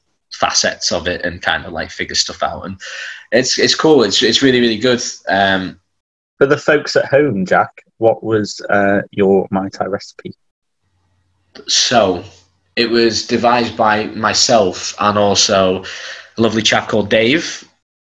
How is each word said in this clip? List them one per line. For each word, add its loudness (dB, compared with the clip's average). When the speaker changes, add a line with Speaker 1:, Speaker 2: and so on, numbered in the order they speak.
Speaker 1:
facets -2
of -4
it -6
and -8
kind -4
of, -12
like, -8
figure -8
stuff -4
out. -4
And -12
it's, 2
it's 2
cool. 4
It's, 0
it's 2
really, 4
really 2
good. 0
Um, 0
Speaker 2:
For 4
the 2
folks 0
at 2
home, 2
Jack, 0
what 2
was, -2
uh, 2
your 2
Mai -4
Tai -6
recipe? -10
Speaker 1:
So 2
it 2
was 2
devised 0
by 0
myself 0
and 2
also 2
a 0
lovely 2
chap 0
called 0
Dave, 0